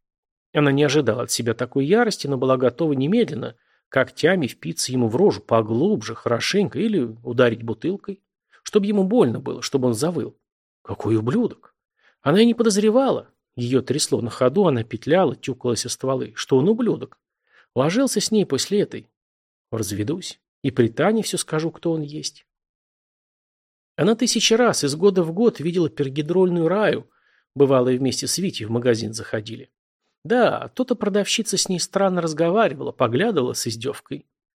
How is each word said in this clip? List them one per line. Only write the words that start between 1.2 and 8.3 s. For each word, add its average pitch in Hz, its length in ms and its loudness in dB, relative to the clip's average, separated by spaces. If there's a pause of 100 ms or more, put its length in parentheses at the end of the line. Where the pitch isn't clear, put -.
от 120 80 -6
себя 117 240 -2
такой 135 320 -2
ярости, 214 400 0
но 139 100 -2
была 131 200 2
готова 131 380 0
немедленно 139 600 0 (340)
когтями 151 580 0
впиться - 460 -8
ему 123 160 2
в 110 80 -2
рожу 165 240 2
поглубже, 113 760 0
хорошенько, 131 640 -2
или 156 460 -2
ударить 120 380 2
бутылкой, 160 600 -8 (400)